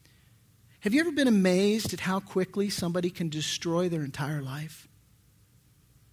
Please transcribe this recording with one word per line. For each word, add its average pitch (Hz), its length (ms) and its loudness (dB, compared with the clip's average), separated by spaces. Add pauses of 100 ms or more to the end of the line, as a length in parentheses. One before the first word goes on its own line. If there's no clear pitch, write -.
(800)
have 208 120 0
you 294 80 6
ever 339 100 0
been 277 160 2
amazed 202 680 4
at 170 60 -6
how 190 200 -2
quickly 190 500 -2
somebody 180 400 -2
can 175 200 -4
destroy 165 600 -2
their 165 140 -2
entire 143 400 -4
life? 147 440 -10 (1300)